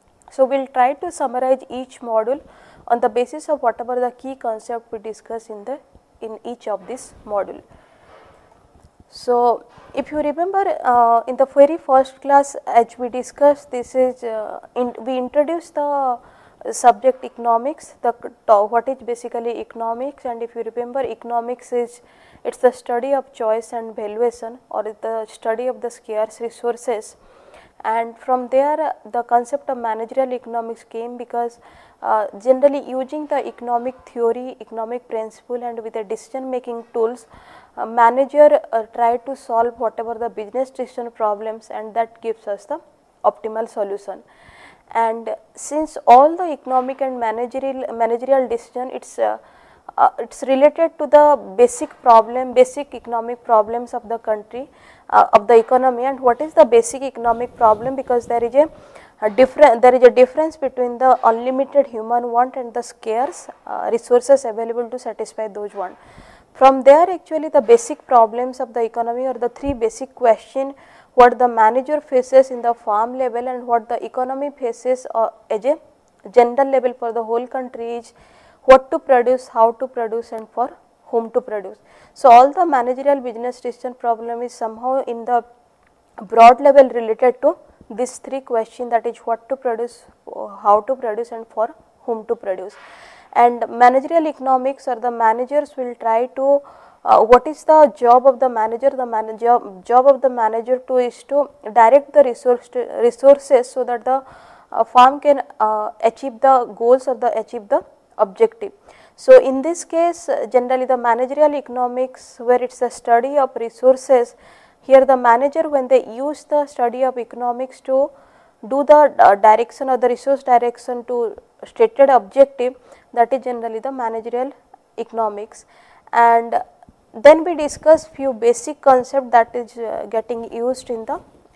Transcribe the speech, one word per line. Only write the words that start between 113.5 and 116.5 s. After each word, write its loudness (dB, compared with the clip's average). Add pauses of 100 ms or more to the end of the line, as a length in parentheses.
resources, 0 (480)
here 6
the 2
manager 0
when -2
they 2
use -10
the -2